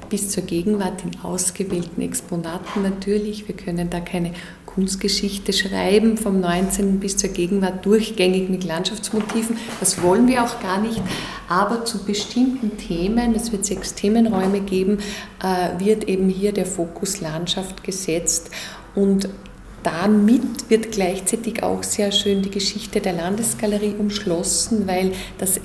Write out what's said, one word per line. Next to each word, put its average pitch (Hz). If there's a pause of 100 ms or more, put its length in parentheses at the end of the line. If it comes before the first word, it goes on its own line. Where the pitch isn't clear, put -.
(100)
bis 202
zur 180
Gegenwart 185
in 170
ausgewählten 180
Exponaten 175
natürlich. 202
Wir 190
können 175
da 175
keine 175 (320)
Kunstgeschichte 196
schreiben, 196
vom 190
neunzehnten 190
bis 196
zur 185
Gegenwart 185
durchgängig 190
mit 180
Landschaftsmotiven. 208 (240)
Das 175
wollen 208
wir 247
auch -
gar 190
nicht, 220 (480)
aber 208
zu -
bestimmten 226
Themen, 220
es -
wird 196
sechs -
Themenräume 202
geben, 196 (440)
äh, 180
wird 214
eben 190
hier 190
der 190
Fokus -
Landschaft 170
gesetzt. - (440)
Und 196 (540)
damit 208
wird 220
gleichzeitig 190
auch 190
sehr 202
schön 202
die 196
Geschichte 202
der 196
Landesgalerie 208
umschlossen, 196
weil 185 (240)
das 190